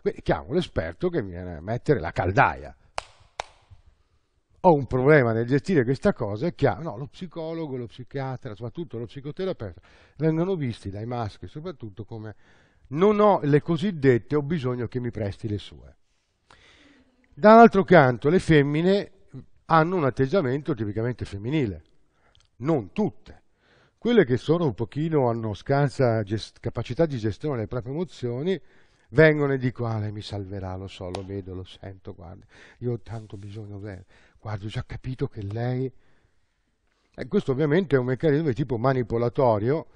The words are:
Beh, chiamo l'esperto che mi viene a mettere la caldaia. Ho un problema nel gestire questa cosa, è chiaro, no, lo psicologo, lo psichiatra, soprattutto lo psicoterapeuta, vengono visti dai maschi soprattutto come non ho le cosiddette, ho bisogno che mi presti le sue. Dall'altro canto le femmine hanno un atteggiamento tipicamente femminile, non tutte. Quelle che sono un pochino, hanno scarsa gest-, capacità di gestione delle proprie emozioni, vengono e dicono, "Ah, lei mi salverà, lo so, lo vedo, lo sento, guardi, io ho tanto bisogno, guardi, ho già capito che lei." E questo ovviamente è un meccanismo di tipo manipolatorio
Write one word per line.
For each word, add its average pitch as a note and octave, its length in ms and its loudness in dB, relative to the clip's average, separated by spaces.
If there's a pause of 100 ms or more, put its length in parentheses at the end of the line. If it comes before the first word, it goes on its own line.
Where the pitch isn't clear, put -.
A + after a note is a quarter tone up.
Beh, - 200 -6
chiamo - 300 -4
l'esperto D3 560 -4
che E3+ 140 -4
mi G2 80 -8
viene F2 260 -10
a D2 40 -14
mettere A2+ 380 -2
la D#2+ 140 -6
caldaia. F#2+ 640 0 (1800)
Ho F3 140 6
un C#3 120 -2
problema C3 460 4
nel A#2 140 -2
gestire C3+ 380 0
questa C3+ 280 0
cosa, G#2+ 340 -6
è F3 80 -4
chiaro, A#2+ 280 0
no, C#3+ 140 -10
lo C#3 100 -12
psicologo, D#3+ 680 -10
lo A#2+ 100 -10
psichiatra, C3 680 -10
soprattutto A#2 440 -10
lo A#2 80 -10
psicoterapeuta, C#3+ 720 -10 (360)
vengono D#3+ 400 0
visti A#2+ 340 -6
dai G#2 160 -10
maschi A#2 400 -8
soprattutto B2 580 -14
come G#2+ 300 -14 (540)
non G3+ 320 2
ho G#3 220 6
le D3 200 4
cosiddette, C#3+ 720 2
ho D3 80 2
bisogno B2+ 460 -4
che C3 100 -6
mi B2 120 -4
presti G#2+ 380 -6
le G#2 100 -4
sue. C#2+ 380 -18 (1400)
Dall'altro G#3+ 520 10
canto C3+ 440 6
le F3 120 4
femmine D#3+ 720 4 (540)
hanno E3 300 4
un E3 80 0
atteggiamento C3+ 720 0
tipicamente A2 500 -4
femminile, G#2 600 -4 (720)
non C3 340 -2
tutte. - 500 -6 (640)
Quelle A3+ 180 6
che B2 120 0
sono E3 300 0
un A#2 80 -2
pochino, C#3+ 540 -2
hanno A2+ 240 -4
scarsa C3 720 0
gest-, G#2 380 -8
capacità A#2 460 -4
di C#3 120 -6
gestione A2+ 380 -4
delle G#2+ 100 -4
proprie B2 260 -8
emozioni, D3+ 680 -6 (500)
vengono D3 440 4
e C3+ 40 -2
dicono, A#2+ 340 -4
"Ah, A2 60 -4
lei G#2 140 -6
mi G#2 100 -12
salverà, F#2+ 540 -10
lo F#2+ 100 -12
so, F#2 240 -12
lo F#2+ 140 -10
vedo, F#2+ 300 -10
lo F#2 100 -12
sento, F#2+ 500 -18
guardi, F2+ 300 -20 (340)
io A#2+ 140 -6
ho A#2 80 -8
tanto G#2+ 360 -14
bisogno, G2+ 440 -14
guardi, G2 840 -14
ho - 20 -8
già A#2+ 180 -8
capito C3 400 -8
che A2 160 -12
lei." B2 500 -6 (1200)
E - 100 -12
questo D#3+ 240 -2
ovviamente D3 460 2
è - 20 6
un B2 80 0
meccanismo C#3+ 400 0
di B2+ 80 0
tipo A#2 240 -4
manipolatorio A#2+ 1160 0